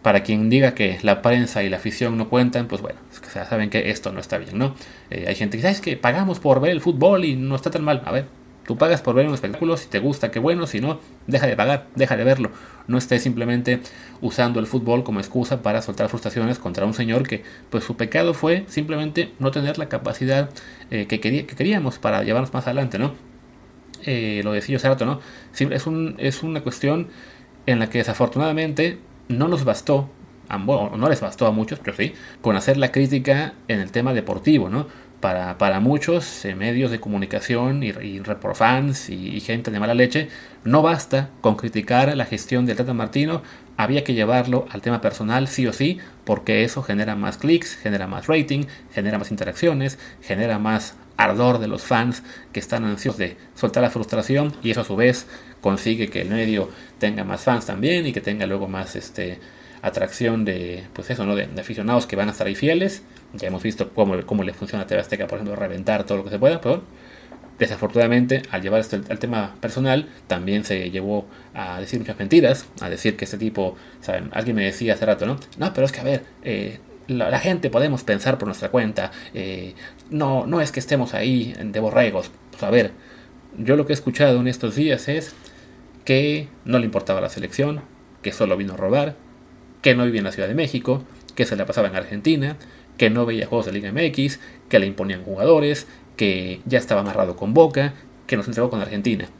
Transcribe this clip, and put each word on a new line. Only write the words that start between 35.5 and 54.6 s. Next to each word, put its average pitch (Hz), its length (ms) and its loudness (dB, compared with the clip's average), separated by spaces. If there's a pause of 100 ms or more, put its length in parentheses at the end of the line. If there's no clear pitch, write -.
para 98 220 4
muchos, 147 680 0
eh, 95 80 -4
medios 117 360 0
de 113 80 -4
comunicación 113 840 -2
y, 117 60 -2
y 98 320 -8
reporfans 127 880 0
y, 92 260 -8
y 104 40 -4
gente 117 300 -4
de 104 100 -4
mala 110 120 0
leche, 123 360 4 (360)
no 127 160 6
basta 139 480 2 (140)
con 107 140 4
criticar 120 600 2
la 127 80 0
gestión 123 400 -2
del 113 120 0
Tata 123 180 -2
Martino, 143 480 0 (340)
había 131 260 2
que 135 120 0
llevarlo 123 560 2
al 104 100 -10
tema 117 220 -2
personal 113 440 0
sí 131 200 -2
o 110 80 -2
sí, 170 240 0 (260)
porque 107 400 2
eso 135 180 -4
genera 104 320 -2
más 101 220 -4
clics, 165 400 2
genera 98 300 -2
más 95 220 -8
rating, 143 360 0 (280)
genera 104 260 -2
más 101 120 -6
interacciones, 135 680 0 (240)
genera 107 360 0
más 107 380 -2 (200)
ardor 120 420 4
de 110 80 -4
los 101 160 -6
fans 120 400 0 (300)
que 101 80 -6
están 117 240 -4
ansiosos 107 340 -4
de 90 180 -4 (200)
soltar - 260 0
la 120 80 4
frustración 131 720 0